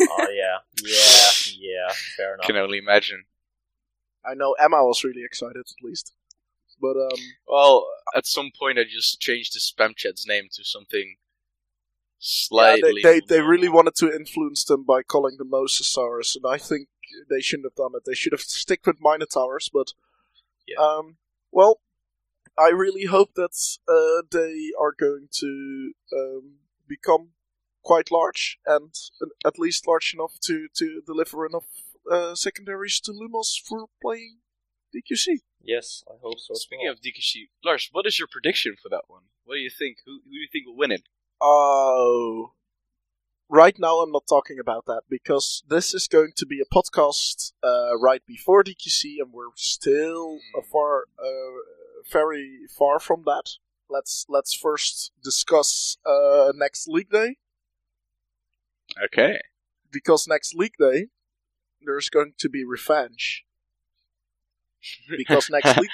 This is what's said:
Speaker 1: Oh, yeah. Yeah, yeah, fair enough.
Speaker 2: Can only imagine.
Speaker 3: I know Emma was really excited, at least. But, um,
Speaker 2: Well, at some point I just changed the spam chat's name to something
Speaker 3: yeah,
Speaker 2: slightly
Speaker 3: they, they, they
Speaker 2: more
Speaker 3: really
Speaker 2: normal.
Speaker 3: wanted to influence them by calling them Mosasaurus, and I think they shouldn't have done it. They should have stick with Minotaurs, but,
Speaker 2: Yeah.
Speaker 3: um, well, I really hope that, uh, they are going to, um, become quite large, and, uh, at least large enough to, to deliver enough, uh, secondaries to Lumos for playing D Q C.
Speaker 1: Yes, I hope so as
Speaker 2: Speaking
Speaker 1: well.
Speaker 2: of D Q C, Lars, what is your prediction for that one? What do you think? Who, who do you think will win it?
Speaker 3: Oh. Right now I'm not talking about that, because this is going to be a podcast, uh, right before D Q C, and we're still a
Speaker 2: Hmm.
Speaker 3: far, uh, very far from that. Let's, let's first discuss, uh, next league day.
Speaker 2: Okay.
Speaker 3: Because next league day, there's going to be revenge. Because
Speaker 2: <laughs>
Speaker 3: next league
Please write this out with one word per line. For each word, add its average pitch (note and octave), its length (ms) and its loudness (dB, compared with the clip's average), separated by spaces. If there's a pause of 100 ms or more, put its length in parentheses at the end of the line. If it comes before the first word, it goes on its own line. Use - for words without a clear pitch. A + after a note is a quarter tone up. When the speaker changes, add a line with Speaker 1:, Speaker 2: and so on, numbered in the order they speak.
Speaker 1:
Oh, - 200 -2
yeah. F#2+ 300 -4 (220)
Yeah, - 500 8 (280)
yeah, F#2 320 -6 (240)
fair G2 200 -6
enough. F#2+ 100 -8
Speaker 2:
Can G#2 100 0
only G2 220 -2
imagine. G2+ 480 2 (1000)
Speaker 3:
I C3 100 -10
know C#3 180 2
Emma D3+ 320 6
was B2 180 2
really B2 220 -8
excited, B2 320 -12
at - 260 -20
least. - 300 -14 (680)
But, C3 160 -2
um, C3 240 -4 (280)
Speaker 2:
Well, C#3 400 8 (280)
at C3 100 -2
some C#3+ 320 -6
point C3+ 220 -2
I A#2 100 4
just A2+ 300 -4
changed A#2+ 340 -4
the A2 60 -10
spam - 360 0
chat's - 300 -8
name G#2 280 -4
to G2+ 100 -18
something G2 540 -8
Speaker 3:
yeah, - 1000 -20
Speaker 2:
slightly - 840 4
Speaker 3:
they, E3 160 10
they, D#3+ 80 -2
they D#3+ 140 4
Speaker 2:
more D3+ 80 0
Speaker 3:
really F3 180 4
Speaker 2:
normal. E3 180 4
Speaker 3:
wanted D#3+ 100 0
to D#3 200 0
influence D3+ 480 -6
them C#3 200 0
by C3 200 2
calling C#3 340 0
them C3 140 -14
Mosasaurus, B2+ 840 -4
and C3 120 -8
I C#3 80 -2
think D3 300 -6 (420)
they C3+ 120 -2
shouldn't C#3 240 -6
have C3 100 -14
done C3 200 -4
it. A#2+ 100 -12
They C3 100 -6
should - 180 -4
have C#3+ 80 -2
stick - 440 -6
with F3 160 -6
Minotaurs, D3+ 720 -2
but, C3+ 200 -2 (720)
Speaker 2:
Yeah. - 120 -14
Speaker 3:
um, D#3 380 0 (340)
well, G3+ 300 6 (800)
I D#3+ 100 8
really F#3+ 360 0
hope F#3+ 300 2
that, F3+ 200 -4 (320)
uh, E3 340 4 (100)
they D#3+ 480 -4
are D3+ 180 0
going C#3+ 300 -2 (120)
to, C#3 540 -10 (220)
um, C3+ 440 -10 (280)
become E3 420 -2 (540)
quite E3 280 0
large, - 540 -2
and, D3+ 280 -2 (280)
uh, - 60 -8 (180)
at D3+ 120 -2
least E3+ 300 -6
large E3 260 0
enough D#3+ 280 -12
to, D#3 340 -6
to D#3+ 300 -8
deliver D#3+ 400 -6
enough, E3 220 -10 (440)
uh, F3 240 -2
secondaries G3 640 -8
to A3 120 -12
Lumos A3 480 -8
for A3 260 -14 (140)
playing A3+ 380 -10 (520)
D B3 100 -14
Q - 140 -10
C. D#4+ 260 -4 (200)
Speaker 1:
Yes, - 480 -10
I A2 120 -20
hope A#2 180 -12
so - 140 -16
as - 100 -10
Speaker 2:
Speaking C3 220 -12
Speaker 1:
well. C#3+ 80 -6
Speaker 2:
of - 80 -20
D B2+ 100 -12
Q - 100 -14
C, - 280 -6 (140)
Lars, D#3 300 -2
what F#3+ 140 -4
is G#3 120 -4
your E3 80 -8
prediction - 540 -4
for - 80 -18
that F#2+ 180 -6
one? F#2 160 -20 (220)
What B2 100 -12
do C#3+ 60 -6
you B2+ 80 -10
think? B2+ 360 -10
Who, C3+ 200 -20
who C3+ 60 -20
do C#3 60 -16
you D3+ 140 -12
think C#3+ 140 -10
will A#2+ 100 -20
win C3+ 160 0
it? F#3 120 -6 (360)
Speaker 3:
Oh. B2+ 1120 2 (960)
Right E3 300 8
now E3 200 2
I'm D#3+ 120 -2
not C#3+ 160 -2
talking C#3 320 0
about A#2 280 -8
that, A2+ 220 -6
because - 580 -4
this D#3+ 260 -2
is F#3 140 -6
going D#3 300 4
to - 80 -6
be C#3 140 -8
a C3+ 60 -4
podcast, - 880 0 (100)
uh, A#2+ 340 0
right B2+ 280 2
before F#3 380 4
D F#3+ 120 -12
Q - 160 -12
C, D3 300 -4
and B2+ 100 -10
we're A#2+ 240 -20
still D#3 840 -4 (160)
a C#3+ 60 -8
Speaker 2:
Hmm. - 100 -14
Speaker 3:
far, D3 320 0 (160)
uh, C3 400 -10 (520)
very C#3+ 560 -4 (100)
far C#3+ 220 2
from E3 260 -4
that. - 260 -4 (380)
Let's, - 400 -8
let's C#3 240 -2
first - 580 -6 (120)
discuss, - 840 0
uh, C#3+ 500 4
next - 340 -6
league F#3 200 -4
day. A3 280 0 (1700)
Speaker 2:
Okay. - 380 0 (500)
Speaker 3:
Because D3+ 360 0
next D#3+ 280 -4
league G3 240 -4
day, D3 280 2 (760)
there's C#3+ 280 -6
going D3 300 0
to D3 100 -2
be C3+ 140 -6
revenge. B2 840 -4 (1600)
Because C#3+ 400 0
Speaker 2:
<laughs> - 20 -18
Speaker 3:
next C#3 260 4
league - 160 0